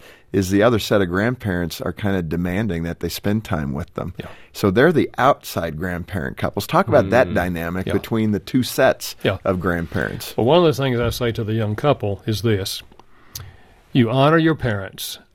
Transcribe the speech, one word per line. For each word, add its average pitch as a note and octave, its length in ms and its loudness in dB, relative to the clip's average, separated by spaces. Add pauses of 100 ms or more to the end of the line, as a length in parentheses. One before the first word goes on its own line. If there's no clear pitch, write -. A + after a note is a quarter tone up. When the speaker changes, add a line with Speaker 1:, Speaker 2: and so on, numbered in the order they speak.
(340)
Speaker 1:
is F#2+ 160 2
the G2 140 4
other A#2 160 4
set G#2 220 2
of F#2+ 60 0
grandparents F2+ 720 -2
are F2+ 140 -6
kinda G2 280 -2
demanding F2 640 -2
that E2+ 160 -6
they F2 80 -4
spend G#2+ 380 -2
time D2+ 260 -4
with D2 220 -8
them. - 240 -8
Speaker 2:
Yeah. - 80 -10 (260)
Speaker 1:
So - 180 0
they're B2+ 220 6
the C3 260 2
outside F#2+ 600 0
grandparent F2 580 -6
couples. - 320 -4
Talk F3+ 220 0
about B2 220 4
that G#2+ 180 4
Speaker 3:
Mm. E2+ 60 -2
Speaker 1:
dynamic F2+ 520 -2
Speaker 2:
Yeah. G2 60 -4
Speaker 1:
between G#2+ 380 0
the G2+ 80 0
two - 220 0
sets - 600 0
Speaker 2:
Yeah. F#2+ 220 0
Speaker 1:
of F#2 160 0
grandparents. E2 720 -4
Speaker 2:
Well, A2 100 2
one D3 120 6
of F3+ 80 6
the D3+ 80 4
things B2+ 260 0
I A#2 120 0
say A#2+ 200 -2
to A#2 140 -4
the G#2+ 80 -2
young G#2+ 240 -2
couple G#2+ 480 0
is G#2 160 -2
this. G2+ 420 -2 (1080)
You A#2 180 4
honor C#3 260 4
your D#3+ 180 2
parents - 640 -6 (160)